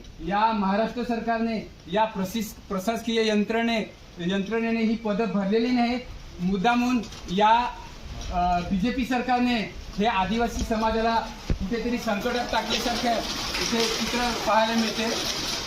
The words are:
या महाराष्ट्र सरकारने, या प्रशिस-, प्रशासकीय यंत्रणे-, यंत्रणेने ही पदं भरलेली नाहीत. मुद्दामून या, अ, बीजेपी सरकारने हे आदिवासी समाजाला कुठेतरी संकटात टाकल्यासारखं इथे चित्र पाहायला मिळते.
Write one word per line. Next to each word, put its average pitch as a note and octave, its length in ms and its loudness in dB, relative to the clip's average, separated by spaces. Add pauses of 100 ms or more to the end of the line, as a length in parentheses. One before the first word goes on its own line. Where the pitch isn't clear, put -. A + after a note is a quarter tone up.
(280)
या G#3 240 2
महाराष्ट्र A3 520 0
सरकारने, A3+ 680 -2 (220)
या G#3+ 120 4
प्रशिस-, G#3 680 -4
प्रशासकीय A3+ 580 0
यंत्रणे-, A3 560 2 (360)
यंत्रणेने A3 640 0
ही A3 120 2
पदं G#3+ 380 0
भरलेली G#3 380 2
नाहीत. A#3+ 280 2 (420)
मुद्दामून A#3+ 600 2 (300)
या, A3 380 6 (640)
अ, F3+ 260 2
बीजेपी A3 460 0
सरकारने B3 680 2 (240)
हे G3+ 80 2
आदिवासी A3 580 0
समाजाला A3+ 520 2 (340)
कुठेतरी A3+ 480 0
संकटात A3+ 540 -2
टाकल्यासारखं A#3 600 0 (500)
इथे A3+ 220 2
चित्र A#3 480 0 (160)
पाहायला A3 260 4
मिळते. A3 720 0 (220)